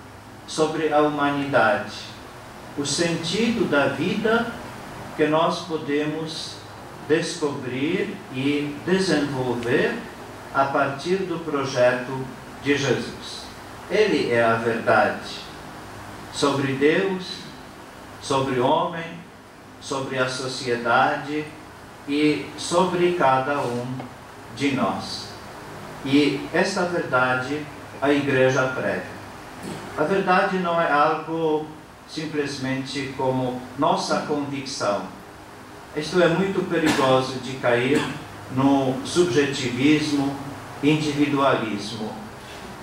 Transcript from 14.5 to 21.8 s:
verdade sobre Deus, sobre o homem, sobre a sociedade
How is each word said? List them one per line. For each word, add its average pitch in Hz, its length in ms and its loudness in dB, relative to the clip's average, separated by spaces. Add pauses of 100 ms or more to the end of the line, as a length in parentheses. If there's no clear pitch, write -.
verdade 113 840 2 (920)
sobre 131 420 2
Deus, 180 500 4 (960)
sobre 135 380 0
o 120 60 4
homem, 165 400 2 (760)
sobre 131 380 -4
a 127 100 2
sociedade 135 1160 0 (600)